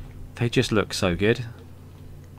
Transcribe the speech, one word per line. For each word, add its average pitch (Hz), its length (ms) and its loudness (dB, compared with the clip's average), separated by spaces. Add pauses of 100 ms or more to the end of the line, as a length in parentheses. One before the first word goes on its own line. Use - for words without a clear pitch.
(360)
they 120 120 2
just 120 240 2
look 101 220 2
so 90 220 2
good. 104 280 4 (960)